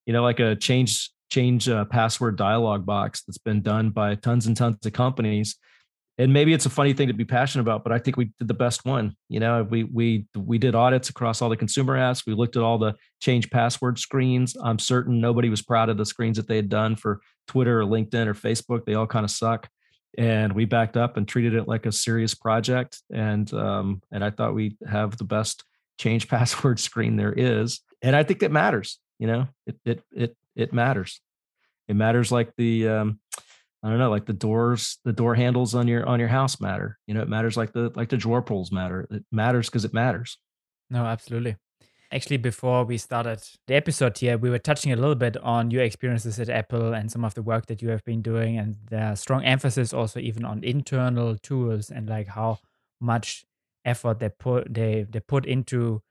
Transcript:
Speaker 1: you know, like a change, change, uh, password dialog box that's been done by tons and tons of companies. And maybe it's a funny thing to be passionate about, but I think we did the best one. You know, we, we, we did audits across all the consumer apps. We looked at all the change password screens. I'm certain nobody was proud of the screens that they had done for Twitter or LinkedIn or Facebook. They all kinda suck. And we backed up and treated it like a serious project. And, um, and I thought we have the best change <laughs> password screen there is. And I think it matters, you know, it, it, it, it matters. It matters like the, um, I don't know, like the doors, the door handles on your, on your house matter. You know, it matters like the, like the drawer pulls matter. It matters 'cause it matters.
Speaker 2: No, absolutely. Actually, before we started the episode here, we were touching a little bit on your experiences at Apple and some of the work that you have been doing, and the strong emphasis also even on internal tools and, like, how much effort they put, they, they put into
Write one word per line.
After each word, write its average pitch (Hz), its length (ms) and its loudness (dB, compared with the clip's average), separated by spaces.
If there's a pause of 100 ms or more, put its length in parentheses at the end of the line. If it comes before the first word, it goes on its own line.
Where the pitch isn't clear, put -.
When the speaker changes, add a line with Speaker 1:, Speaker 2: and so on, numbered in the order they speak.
Speaker 1:
you 117 80 -2
know, 120 100 4
like 120 180 4
a 110 160 4
change, 123 540 2 (200)
change, 123 380 2
uh, 107 180 2
password 113 500 2
dialog 104 480 2
box 101 380 -2
that's - 160 -14
been 107 240 0
done 107 280 2
by 104 260 0
tons 117 300 0
and 113 100 2
tons 117 280 0
of 107 80 -4
companies. 110 640 0 (600)
And 131 160 6
maybe 151 180 6
it's 160 140 2
a 139 40 0
funny 143 220 4
thing 135 160 2
to 110 60 0
be 110 100 -2
passionate 127 380 0
about, 107 220 0
but 113 80 0
I 117 60 2
think 131 200 -2
we 117 200 0
did 113 100 -6
the 117 40 0
best 120 320 -2
one. 123 320 -2 (120)
You 107 120 -4
know, 117 220 2
we, 113 220 0
we, 113 420 0 (100)
we 107 220 0
did 120 160 2
audits 127 340 4
across 117 320 -2
all 120 80 0
the 110 80 0
consumer 131 400 0
apps. 127 300 0
We 110 80 -2
looked 120 220 0
at 117 60 2
all 113 160 2
the 107 160 0 (260)
change 120 280 2
password 120 500 0
screens. 127 640 0
I'm 113 160 0
certain 123 420 2
nobody 120 280 2
was 107 140 -2
proud 113 260 2
of 110 80 0
the 107 80 -2
screens 113 320 -2
that 110 120 -4
they 113 80 2
had 104 120 0
done 110 280 0
for 104 240 -4 (260)
Twitter 120 340 2
or 107 40 2
LinkedIn 110 420 0
or 107 80 -2
Facebook. 113 500 -4
They 107 100 -2
all 110 120 0
kinda 107 220 0
suck. 113 400 -4 (500)
And 110 340 2
we 107 120 2
backed 113 320 2
up 120 200 0
and 104 100 -2
treated 117 280 0
it 113 140 0
like 113 180 -2
a 110 60 -2
serious 113 420 0
project. 117 680 0 (100)
And, 107 440 0
um, 101 560 -2
and 101 140 -4
I 104 60 0
thought 110 240 -2
we 107 220 -2 (100)
have 104 300 -2
the 110 80 -8
best 107 400 -4 (340)
change 113 300 0
<laughs> - 60 0
password 120 460 2
screen 113 360 0
there 104 160 0
is. 120 480 0 (220)
And 131 140 4
I 151 80 6
think 185 180 0
it 170 80 2
matters, 151 480 0 (220)
you 113 80 -2
know, 120 180 0 (200)
it, - 180 -10
it, 117 260 -4
it, - 260 -4 (200)
it - 160 -2
matters. 120 480 0 (680)
It 104 80 -2
matters 113 380 4
like 117 240 0
the, 113 320 2
um, 107 320 0 (640)
I 107 40 -4
don't 113 100 2
know, 123 120 4
like 104 160 0
the 113 60 -4
doors, 113 720 0
the 123 80 -2
door 117 240 2
handles 123 400 2
on 120 100 2
your, 117 180 2
on 123 140 2
your 117 100 0
house 135 320 0
matter. 98 460 -6
You 104 80 -6
know, 110 80 -2
it 104 60 -6
matters 110 280 -2
like 110 160 -2
the, 117 220 -2
like 113 140 -4
the 135 80 0
drawer 113 260 0
pulls 92 300 -4
matter. 92 400 -4
It 104 180 -10
matters 117 400 0
'cause 110 140 -2
it - 100 -4
matters. 117 440 -2 (520)
Speaker 2:
No, 123 160 -2
absolutely. 113 500 -6 (560)
Actually, 135 260 -4
before 123 460 0
we 117 140 -4
started 117 420 -6 (280)
the 127 80 2
episode 143 420 0
here, 120 180 2
we 120 140 0
were 120 80 0
touching 147 340 0
a 120 40 0
little 139 180 2
bit 120 240 0
on 117 320 0
your 127 140 2
experiences 113 560 -4
at 113 80 -6
Apple 113 440 -2
and 110 180 -4
some 120 140 -6
of 107 100 -4
the 117 80 -8
work 113 240 -2
that 110 140 -8
you 117 80 -4
have 110 160 -2
been 113 160 -4
doing, 113 380 -2
and 107 180 -4 (140)
the 110 240 -2
strong 135 300 -2
emphasis 131 500 0
also 120 240 -2
even 117 260 -6
on 107 200 -6
internal 123 720 0
tools 113 520 -2
and, 113 200 -10
like, 107 180 -4
how 110 320 -4 (420)
much 117 460 -2 (380)
effort 120 340 -2
they 113 100 -2
put, 123 460 -2
they, 110 340 0
they 110 120 -6
put 135 260 -2
into 120 640 -2